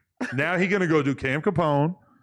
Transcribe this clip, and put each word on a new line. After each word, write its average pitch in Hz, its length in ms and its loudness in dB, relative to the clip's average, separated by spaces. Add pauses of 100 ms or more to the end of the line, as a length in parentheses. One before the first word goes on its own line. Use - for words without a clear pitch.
(340)
Now 160 240 0
he 185 100 2
gonna 185 180 0
go 156 160 2
do 135 120 0
Cam 135 260 -4
Capone 156 560 0 (260)